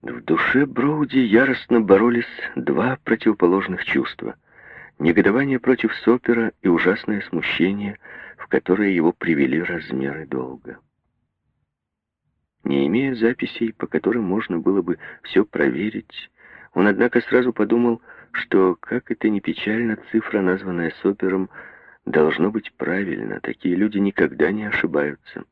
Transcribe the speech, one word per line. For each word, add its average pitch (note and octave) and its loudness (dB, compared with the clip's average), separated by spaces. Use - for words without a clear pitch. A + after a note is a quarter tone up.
В A#1+ -12
душе - 2
Броуди C3 0
яростно A#2+ 2
боролись A2+ 4
два B2+ -2
противоположных G2 2
чувства: - -4
негодование G#2+ 2
против A#2+ 2
Сопера A#2 2
и G2 2
ужасное F#2 0
смущение, G2+ -2
в - -18
которое G2 0
его E2+ 2
привели C#2+ 0
размеры D#2 -6
долга. C2 -10
Не C#2 0
имея B2+ 0
записей, A2+ -2
по - -8
которым A#2 0
можно F#2 -2
было F#2 2
бы E2+ -4
все G#2 2
проверить, D#2+ -4
он, G2 2
однако, A2+ 4
сразу B2 2
подумал, A#2 2
что, F#2 2
как - -8
это A2 -2
ни G2+ 0
печально, A2 -4
цифра, A2 0
названная F2+ -2
Сопером, F#2+ -2
должно D#2 2
быть A2 -8
правильна. D2+ -6
Такие - -4
люди G#2 0
никогда F#2+ 0
не G#2+ -6
ошибаются. D2 -4